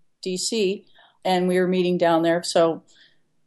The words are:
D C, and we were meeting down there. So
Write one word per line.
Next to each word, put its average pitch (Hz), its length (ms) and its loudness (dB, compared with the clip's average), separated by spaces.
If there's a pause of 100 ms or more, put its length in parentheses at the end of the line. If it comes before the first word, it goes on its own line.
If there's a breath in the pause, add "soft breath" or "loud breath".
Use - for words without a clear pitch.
(220)
D 185 140 -6
C, 202 500 -4 (380 soft breath)
and 180 240 0
we 180 120 0
were 180 80 0
meeting 180 300 0
down 170 260 2
there. 170 200 0
So 165 400 0 (640 soft breath)